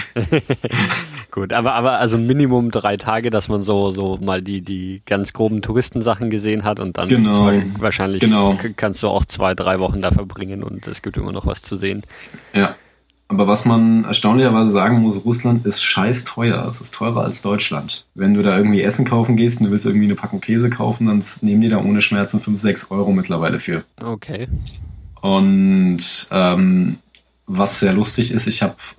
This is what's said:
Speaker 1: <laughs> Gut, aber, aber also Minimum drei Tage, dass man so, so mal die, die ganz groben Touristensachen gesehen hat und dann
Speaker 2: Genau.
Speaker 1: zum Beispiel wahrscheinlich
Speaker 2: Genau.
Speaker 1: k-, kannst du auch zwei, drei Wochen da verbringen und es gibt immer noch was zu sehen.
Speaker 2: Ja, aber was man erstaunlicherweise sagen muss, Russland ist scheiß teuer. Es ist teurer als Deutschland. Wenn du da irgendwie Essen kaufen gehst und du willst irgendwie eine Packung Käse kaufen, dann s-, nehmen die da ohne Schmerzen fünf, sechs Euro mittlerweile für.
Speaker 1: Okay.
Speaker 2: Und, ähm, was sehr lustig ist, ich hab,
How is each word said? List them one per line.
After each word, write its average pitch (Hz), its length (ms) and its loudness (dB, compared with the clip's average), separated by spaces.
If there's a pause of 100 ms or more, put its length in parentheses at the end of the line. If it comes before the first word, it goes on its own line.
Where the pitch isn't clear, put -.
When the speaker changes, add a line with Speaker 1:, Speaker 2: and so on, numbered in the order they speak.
(140)
Speaker 1:
<laughs> 151 1160 -4
Gut, 98 220 -4
aber, 120 200 0
aber 123 260 0
also 117 180 2
Minimum 123 520 2
drei 104 280 0
Tage, 113 320 -2
dass 107 180 -2
man 104 160 -2
so, 98 280 0
so 95 300 -4
mal 95 200 -2
die, 95 200 -8
die 92 440 -10
ganz 98 280 -4
groben 110 280 -2
Touristensachen 117 680 -2
gesehen 107 360 -2
hat 104 160 -2
und 92 160 -8
dann 90 100 -4
Speaker 2:
Genau. 107 300 2
Speaker 1:
zum 104 80 4
Beispiel 101 340 2
wahrscheinlich 98 400 -2
Speaker 2:
Genau. 101 360 4
Speaker 1:
k-, 98 200 -8
kannst 101 260 -4
du 107 60 0
auch 98 180 0
zwei, 92 300 -2
drei 92 240 -2
Wochen 95 220 -2
da 92 100 0
verbringen 98 520 -4
und - 220 -12
es - 160 -12
gibt 98 160 -8
immer 98 140 -6
noch 98 160 -8
was 101 160 -4
zu - 140 -10
sehen. 98 260 -4 (500)
Speaker 2:
Ja, 98 220 0 (540)
aber 101 180 2
was 104 180 2
man 113 380 6
erstaunlicherweise 110 640 4
sagen 104 300 4
muss, 107 260 0
Russland 120 400 2
ist 101 160 0
scheiß 110 440 0
teuer. 113 440 -2
Es - 120 -10
ist - 120 -10
teurer 117 300 -4
als - 180 -6
Deutschland. - 720 -4
Wenn 98 220 2
du 101 80 4
da 98 120 4
irgendwie 101 280 4
Essen 107 220 2
kaufen 120 300 2
gehst 117 240 2
und 110 80 4
du 98 40 2
willst 101 160 0
irgendwie 104 180 4
eine 101 100 2
Packung - 240 -6
Käse 117 300 0
kaufen, 117 380 -2
dann 104 100 2
s-, - 240 -2
nehmen 107 200 4
die 113 80 4
da 104 100 2
ohne 101 220 2
Schmerzen 101 400 0
fünf, 104 180 -2
sechs 101 320 -2
Euro 98 200 0
mittlerweile 87 460 0
für. 82 260 -6 (160)
Speaker 1:
Okay. 113 480 -8 (720)
Speaker 2:
Und, 95 1120 2
ähm, 92 680 2 (500)
was 98 320 0
sehr 95 140 2
lustig 113 380 0
ist, 110 140 0
ich - 160 -2
hab, 98 160 -2 (220)